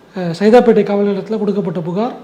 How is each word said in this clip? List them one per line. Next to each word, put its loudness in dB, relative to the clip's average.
அஹ், -6
சைதாப்பேட்டை 4
காவல் -2
நிலையத்துல -4
கொடுக்கப்பட்ட -4
புகார், -6